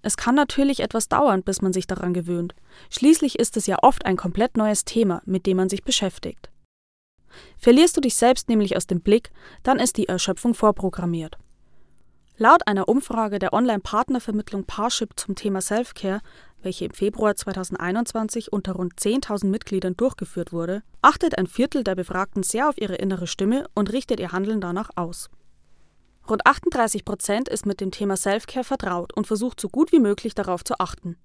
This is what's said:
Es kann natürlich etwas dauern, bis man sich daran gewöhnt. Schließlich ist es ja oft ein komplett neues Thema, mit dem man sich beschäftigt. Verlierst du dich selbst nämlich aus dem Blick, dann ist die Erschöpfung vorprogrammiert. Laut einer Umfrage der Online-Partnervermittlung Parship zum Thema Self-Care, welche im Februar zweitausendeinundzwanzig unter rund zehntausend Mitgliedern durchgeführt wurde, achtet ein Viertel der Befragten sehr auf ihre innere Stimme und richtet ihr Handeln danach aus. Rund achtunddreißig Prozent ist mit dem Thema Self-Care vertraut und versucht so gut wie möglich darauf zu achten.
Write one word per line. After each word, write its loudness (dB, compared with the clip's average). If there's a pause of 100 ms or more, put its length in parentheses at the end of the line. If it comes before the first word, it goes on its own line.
Es -2
kann 2
natürlich 2
etwas -2
dauern, 4
bis -2
man 2
sich -2
daran -4
gewöhnt. -4 (380)
Schließlich 4
ist 0
es -2
ja 0
oft 6
ein 2
komplett -2
neues 2
Thema, 0
mit -2
dem 2
man 2
sich -6
beschäftigt. -4 (1040)
Verlierst 6
du 0
dich 0
selbst 2
nämlich 2
aus -2
dem -2
Blick, 2 (320)
dann 4
ist 0
die 0
Erschöpfung 0
vorprogrammiert. 0 (1000)
Laut 6
einer 2
Umfrage 0
der 0
Online-Partnervermittlung 0
Parship -4
zum -6
Thema -2
Self-Care, -4 (400)
welche -6
im -8
Februar -2
zweitausendeinundzwanzig -4
unter -4
rund -6
zehntausend 0
Mitgliedern -4
durchgeführt -4
wurde, -6 (180)
achtet 4
ein 0
Viertel -2
der -2
Befragten -4
sehr 0
auf -4
ihre -4
innere -4
Stimme 0
und 0
richtet -2
ihr -6
Handeln -2
danach -6
aus. -8 (960)
Rund 4
achtunddreißig 2
Prozent -4
ist -4
mit -2
dem -4
Thema -2
Self-Care -2
vertraut -4
und -2
versucht -4
so -4
gut 2
wie 8
möglich 2
darauf -4
zu -4
achten. -6